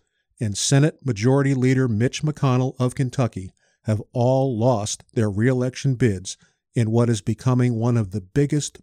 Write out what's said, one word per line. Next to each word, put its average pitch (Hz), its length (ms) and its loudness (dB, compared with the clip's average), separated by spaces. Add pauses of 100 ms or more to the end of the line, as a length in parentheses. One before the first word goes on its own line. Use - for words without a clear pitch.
(400)
and 101 160 -4
Senate - 480 2
Majority 131 500 2
Leader 131 340 2
Mitch 113 340 -2
McConnell 131 560 0
of 123 160 -2
Kentucky 120 560 -4 (340)
have 107 160 0 (120)
all 131 440 0
lost 107 460 0 (120)
their 107 140 0
re-election 127 680 0
bids 101 400 -2 (380)
in 113 160 0
what 117 200 2
is 110 100 -2
becoming 123 540 0
one 117 220 0
of 101 160 -2
the 104 80 -6
biggest 143 640 -2